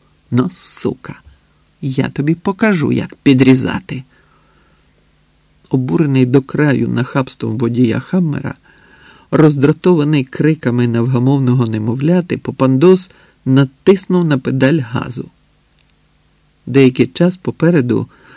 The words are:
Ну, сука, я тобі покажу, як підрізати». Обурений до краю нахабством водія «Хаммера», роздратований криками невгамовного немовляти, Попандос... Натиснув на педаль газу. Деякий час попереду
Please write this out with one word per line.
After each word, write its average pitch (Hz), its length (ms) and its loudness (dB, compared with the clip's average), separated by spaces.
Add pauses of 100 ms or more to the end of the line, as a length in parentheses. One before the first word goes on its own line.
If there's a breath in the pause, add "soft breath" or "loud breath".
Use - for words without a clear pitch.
(300)
Ну, 127 220 0
сука, - 600 -10 (680)
я 131 280 -4
тобі 143 260 -2
покажу, 190 580 -2
як - 220 -4
підрізати». 127 880 2 (1700)
Обурений 135 560 0
до 131 160 2
краю 123 460 0
нахабством 120 720 -4
водія 117 420 0
«Хаммера», 160 540 -4 (760 soft breath)
роздратований 151 920 2
криками 123 640 0
невгамовного 123 800 0
немовляти, 131 680 -2
Попандос... 135 760 2 (340 soft breath)
Натиснув 170 800 0
на 151 140 0
педаль 131 420 0
газу. 120 440 -8 (1400)
Деякий 127 400 2
час 180 300 -2
попереду 120 720 -2 (300 soft breath)